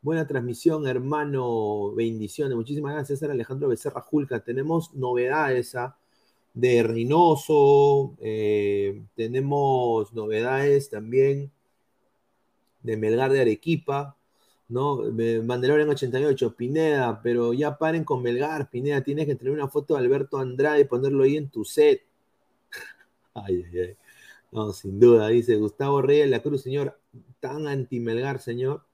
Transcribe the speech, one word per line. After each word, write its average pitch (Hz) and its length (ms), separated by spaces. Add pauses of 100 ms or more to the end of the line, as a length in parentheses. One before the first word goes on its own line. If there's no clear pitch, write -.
Buena 156 260
transmisión, 139 600
hermano. 123 1080
Bendiciones". 113 600
Muchísimas 143 380
gracias, 143 260
César 147 120
Alejandro 135 380
Becerra - 320
Julca. 135 420
Tenemos 151 500
novedades, 127 800
¿ah? 127 240 (560)
De 120 300
Reynoso, 143 1400
eh, 104 840 (120)
tenemos 127 1000
novedades 131 760
también 135 600 (1300)
de 113 140
Melgar 117 340
de 135 100
Arequipa, 143 760 (520)
¿no? 131 280 (140)
Me-, 113 300
Mandalorian 127 480
ochenta 131 300
y 147 60
ocho, 135 300
"Pineda, 135 680
pero 120 320
ya 143 240
paren 160 260
con 131 180
Melgar, 139 480
Pineda, 135 340
tienes 147 220
que 143 100
tener 135 180
una 147 140
foto 147 280
de 139 60
Alberto 139 360
Andrade 135 440
y 135 40
ponerlo 135 380
ahí 143 140
en 143 120
tu 107 160
set". 147 380 (680)
<laughs> - 640
Ay, 95 380
ay, 87 80
ay. 90 160 (560)
No, 107 220
sin 98 260
duda, 113 300
dice 120 260
Gustavo 135 460
Reyes 143 240
de 139 60
la 127 100
Cruz, 147 200
"Señor, 135 380 (400)
tan 147 280
anti-Melgar, 127 760
señor". 131 420 (100)